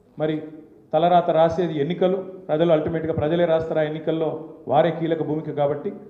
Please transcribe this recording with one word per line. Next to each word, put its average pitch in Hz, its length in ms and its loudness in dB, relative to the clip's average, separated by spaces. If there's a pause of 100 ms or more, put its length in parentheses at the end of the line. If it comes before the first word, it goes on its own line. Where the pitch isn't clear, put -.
(180)
మరి 156 180 -2 (580)
తలరాత 170 440 4
రాసేది 165 460 2
ఎన్నికలు, 180 340 0 (300)
ప్రజలు 160 280 2
అల్టిమేట్గా 156 440 -2
ప్రజలే 170 340 2
రాస్తారు. 160 300 0
ఆ - 80 -2
ఎన్నికల్లో 160 380 -2 (420)
వారే 160 260 4
కీలక 160 320 -2
భూమిక 151 220 -4 (100)
కాబట్టి 143 280 -2 (200)